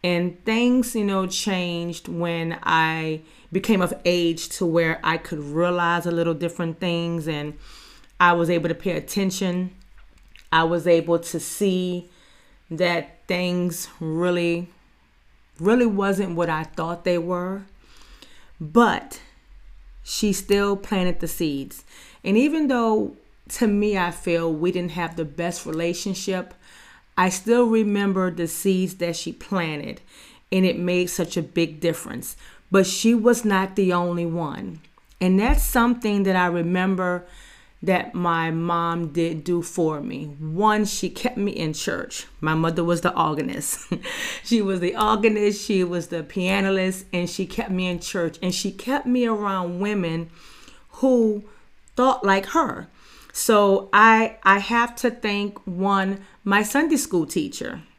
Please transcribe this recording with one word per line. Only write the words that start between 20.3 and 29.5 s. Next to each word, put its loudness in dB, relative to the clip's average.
still 2
planted 0
the -4
seeds. -6
And 2
even 4
though 0
to 0
me, 2
I 0
feel 0
we 0
didn't -4
have -6
the -4
best -6
relationship, -4
I 4
still 4
remember 2
the -4
seeds 0
that -4
she -8
planted, -6